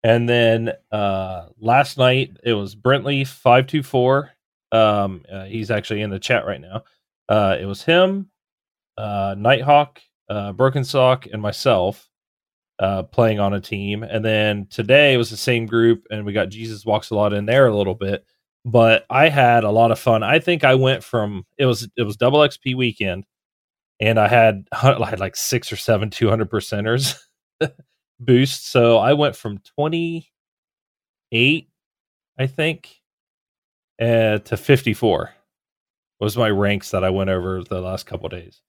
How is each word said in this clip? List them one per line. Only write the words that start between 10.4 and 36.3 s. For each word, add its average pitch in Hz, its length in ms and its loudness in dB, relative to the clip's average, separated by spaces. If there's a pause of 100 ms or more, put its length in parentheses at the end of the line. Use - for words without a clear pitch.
Broken 131 300 0
Sock, 131 420 0
and 107 160 -10
myself, 101 680 -2 (720)
uh, 95 240 -2
playing 110 380 0
on 101 160 0
a 98 60 -4
team. 101 420 -8
And 107 200 -6
then 107 440 -2
today 131 480 2
it - 20 2
was 110 140 -2
the 107 60 -14
same 117 280 -2
group, 113 460 2
and 107 120 -8
we 101 100 -8
got 98 160 -2
Jesus 110 360 -14
Walks 107 240 -2
a 113 60 -4
Lot 104 180 0
in 104 140 -4
there 131 180 4
a 110 100 2
little 95 200 -2
bit. 98 300 -6 (380)
But 113 460 4
I 139 200 4
had 120 340 4
a 104 80 0
lot 113 200 4
of 107 60 0
fun. 110 240 0
I 120 160 0
think 170 260 -2
I 131 120 4
went 131 280 0
from, 104 440 -6 (100)
it 139 80 0
was, 117 320 -2
it 123 60 -2
was 104 120 -6
double 139 280 2
X 139 140 -2
P 127 180 -6
weekend, 104 500 -4 (760)
and 110 200 2
I 104 80 4
had 110 400 2 (120)
hu-, 127 240 2
I - 60 -6
had, 98 100 -8
like, 95 160 -8
six - 360 -6
or 104 60 -10
seven 107 340 -2
two 117 180 0
hundred 113 220 -2
percenters 110 680 -4 (420)
<laughs> - 600 -10
boost. 127 500 2
So 117 280 4
I 110 160 4
went 143 220 0
from 104 240 -12 (160)
twenty-eight, 165 540 -4 (2000)
I 131 100 -2
think, 160 480 -6 (1080)
uh, 113 380 2
to - 180 -6
fifty-four 113 720 0 (880)
was 104 180 -4